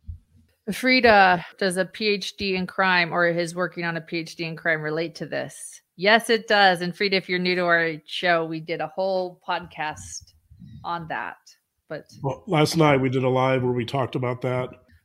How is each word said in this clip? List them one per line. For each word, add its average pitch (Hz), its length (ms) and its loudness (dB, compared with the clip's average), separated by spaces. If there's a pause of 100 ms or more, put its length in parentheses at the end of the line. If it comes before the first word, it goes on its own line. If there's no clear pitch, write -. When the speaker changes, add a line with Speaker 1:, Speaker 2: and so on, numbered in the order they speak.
(720)
Speaker 1:
Frida 208 720 4 (140)
does 185 180 -2
a 185 80 0
P 214 220 -6
H 202 320 -2
D 196 180 -2
in 185 100 -4
crime, 180 460 0
or 175 140 2
is 170 280 -2
working 175 300 -4
on 165 140 -4
a - 20 -6
P 170 180 -8
H 160 180 -10
D 170 80 -8
in 160 120 -8
crime, 156 240 -2
relate 156 360 -4
to 156 100 -10
this? 139 560 -10 (140)
Yes, 214 340 4
it 220 180 0
does. 196 320 4
And 175 160 -4
Frida, 196 200 0
if 180 120 -2
you're 180 100 -2
new 180 180 0
to 180 80 0
our 165 280 2 (140)
show, 170 400 0
we 160 140 -8
did 165 200 -6
a 160 60 -4
whole 185 600 -4
podcast 165 840 -8 (500)
on 170 260 -6
that. 113 280 -8 (520)
But 156 160 -12 (180)
Speaker 2:
Well, 135 240 -6
last 156 300 2
night 147 260 4
we 131 80 0
did 131 140 0
a 131 40 2
live 131 340 2
where 123 100 0
we 123 120 -2
talked 127 300 -4
about 123 280 -4
that. 127 280 -4
Speaker 1:
But - 100 -20 (240)